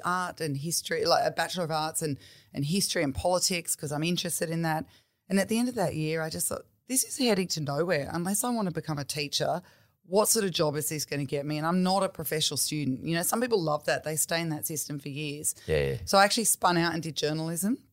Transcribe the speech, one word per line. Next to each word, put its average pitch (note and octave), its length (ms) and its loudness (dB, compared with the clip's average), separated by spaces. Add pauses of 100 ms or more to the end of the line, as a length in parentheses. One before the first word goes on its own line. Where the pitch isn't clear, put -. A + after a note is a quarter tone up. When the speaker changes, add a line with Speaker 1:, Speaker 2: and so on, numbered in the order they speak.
Speaker 1:
art F3+ 360 -2
and D3 140 -2
history, D#3+ 500 -2
like D3 200 6
a D#3 60 2
Bachelor E3+ 320 -2
of D#3 80 -2
Arts D#3 320 -2
and, C#3+ 140 0 (360)
and C#3 120 -2
history D#3+ 360 0
and C#3 140 0
politics F3 600 0
'cause C#3+ 160 -6
I'm D3 120 -2
interested E3+ 480 0
in E3 120 -2
that." D#3 220 0 (440)
And F#3+ 100 2
at F#3+ 100 0
the A3 80 2
end B3 120 2
of B3 60 -6
that G3+ 200 0
year, D#3 260 -2
I D#3+ 80 -2
just E3+ 180 -4
thought, - 180 -6 (220)
"This B3+ 160 2
is - 140 -8
heading G#3 320 4
to D#3+ 120 -2
nowhere. D3 520 0
Unless F3+ 300 0
I B3 80 0
wanna G#3+ 200 0
become D#3 280 -4
a C#3+ 60 -4
teacher, D3 580 -2 (420)
what G3 240 4
sort A3 160 4
of F#3 60 0
job D3+ 240 0
is D3 140 -2
this D3+ 160 -4
gonna C#3+ 200 -4
get C#3+ 220 -4
me?" D3+ 100 -2
And D3+ 80 -4
I'm F3+ 160 2
not F#3 220 4
a F#3+ 60 0
professional D#3 480 -2
student. C#3 460 0
You E3 120 0
know, E3+ 80 0
some A3+ 180 2
people A#3 180 2
love D3+ 260 -2
that. D3+ 180 0
They D#3 120 -4
stay E3 260 0
in E3 80 -2
that D3 180 -4
system D3 320 -6
for C#3+ 100 -10
years. D3 460 -4 (100)
Speaker 2:
Yeah, D2+ 240 2
yeah. C2+ 160 -2
Speaker 1:
So G3 140 6
I G3 60 8
actually G#3 180 2
spun F3+ 340 2
out E3+ 160 2
and E3+ 80 -4
did D3+ 140 -6
journalism D#3+ 640 -2 (140)